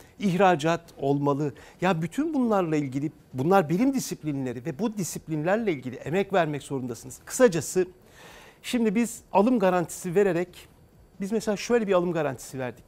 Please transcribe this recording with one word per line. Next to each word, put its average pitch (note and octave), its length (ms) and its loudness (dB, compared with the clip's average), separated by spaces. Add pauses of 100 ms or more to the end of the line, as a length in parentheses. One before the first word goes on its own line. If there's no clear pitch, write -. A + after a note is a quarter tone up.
(200)
ihracat E3+ 600 2 (160)
olmalı. C#3+ 560 0 (280)
Ya F3 200 2
bütün D4+ 320 -4
bunlarla G3+ 420 2
ilgili, C#3 360 -2 (220)
bunlar D#3 360 4
bilim B3 240 2
disiplinleri C#3 720 -6
ve D3 140 -8
bu G#3+ 180 -4
disiplinlerle F3 760 -2
ilgili B2+ 240 -8
emek F#3+ 380 -2
vermek D#3 300 0
zorundasınız. B2+ 600 -8
Kısacası F#3 600 2 (760)
şimdi A3+ 340 0
biz A#3 260 -2 (120)
alım A3 260 4
garantisi F3+ 560 0
vererek, F3+ 520 0 (540)
biz G3 100 -6
mesela G#3+ 260 -2
şöyle A#3 300 0
bir G3 60 2
alım F3 200 4
garantisi C#3 460 -6
verdik. B2 280 -8